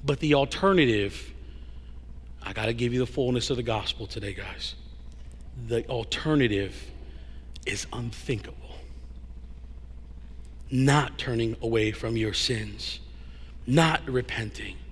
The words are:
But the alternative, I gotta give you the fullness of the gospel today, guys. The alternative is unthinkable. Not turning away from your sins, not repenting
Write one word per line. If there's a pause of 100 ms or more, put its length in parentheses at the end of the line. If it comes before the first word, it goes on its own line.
But
the
alternative, (1120)
I
gotta
give
you
the
fullness
of
the
gospel
today,
guys. (920)
The
alternative (920)
is
unthinkable. (2250)
Not
turning
away
from
your
sins, (640)
not
repenting (160)